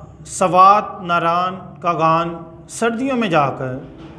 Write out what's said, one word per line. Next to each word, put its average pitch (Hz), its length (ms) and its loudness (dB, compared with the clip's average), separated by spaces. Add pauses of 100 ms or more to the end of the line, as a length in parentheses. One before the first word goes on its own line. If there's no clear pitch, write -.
(280)
सवात, 190 760 4
नारान, 175 520 -2 (280)
कागान 165 540 0 (320)
सर्दियों 240 480 -4
में 226 120 -2
जाकर 135 580 -2 (320)